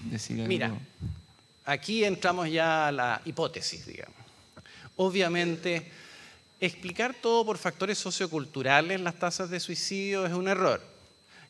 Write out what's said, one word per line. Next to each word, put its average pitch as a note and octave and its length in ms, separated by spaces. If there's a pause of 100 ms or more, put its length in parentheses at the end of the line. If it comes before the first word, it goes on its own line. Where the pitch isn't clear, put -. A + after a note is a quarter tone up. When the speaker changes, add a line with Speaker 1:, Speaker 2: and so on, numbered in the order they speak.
(100)
Speaker 1:
decir A2+ 280
algo? A2+ 100
Speaker 2:
Mira, C3+ 240 (920)
aquí G3+ 380
entramos F3+ 480
ya D#3+ 380
a C#3+ 40
la B2 320
hipótesis, - 640
digamos. - 300 (800)
Obviamente, F3 960 (680)
explicar F#3 540
todo A#3 300
por G#3 140
factores F#3+ 400
socioculturales D#3 1040
las F3 180
tasas F3+ 320
de F3 100
suicidio G3 680
es E3 60
un F3+ 160
error. F#3 340 (680)